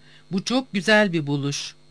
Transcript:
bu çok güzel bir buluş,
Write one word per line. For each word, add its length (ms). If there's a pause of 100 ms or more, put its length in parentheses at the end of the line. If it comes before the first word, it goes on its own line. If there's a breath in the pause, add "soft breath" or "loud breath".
(320 loud breath)
bu 120
çok 300
güzel 400
bir 140
buluş, 480 (160)